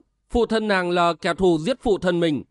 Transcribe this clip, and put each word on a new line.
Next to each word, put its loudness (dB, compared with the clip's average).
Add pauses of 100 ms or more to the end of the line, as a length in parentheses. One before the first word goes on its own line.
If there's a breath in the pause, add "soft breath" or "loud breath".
(300)
phụ 0
thân -2
nàng 0
là 2
kẻ -4
thù 2
giết -2
phụ 0
thân 0
mình. -2